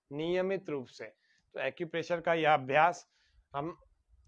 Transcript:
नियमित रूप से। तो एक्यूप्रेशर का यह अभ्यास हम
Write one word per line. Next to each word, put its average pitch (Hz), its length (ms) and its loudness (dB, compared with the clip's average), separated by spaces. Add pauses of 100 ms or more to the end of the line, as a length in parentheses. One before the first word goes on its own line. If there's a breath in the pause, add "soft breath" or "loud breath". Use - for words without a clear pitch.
(120)
नियमित 185 580 -2
रूप 139 180 -6
से। - 180 -16
तो - 540 -18
एक्यूप्रेशर 165 640 -4
का 165 120 2
यह 156 200 4
अभ्यास 151 540 2 (460)
हम 156 240 -8 (500)